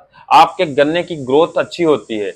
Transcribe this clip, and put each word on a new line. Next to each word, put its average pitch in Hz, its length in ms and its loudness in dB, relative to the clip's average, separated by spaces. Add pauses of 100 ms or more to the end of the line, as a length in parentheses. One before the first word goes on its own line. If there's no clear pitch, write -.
(320)
आपके 165 340 4
गन्ने 151 380 0
की 170 120 -12
growth 147 420 0
अच्छी 165 260 -4
होती 117 340 0
है। 98 180 -6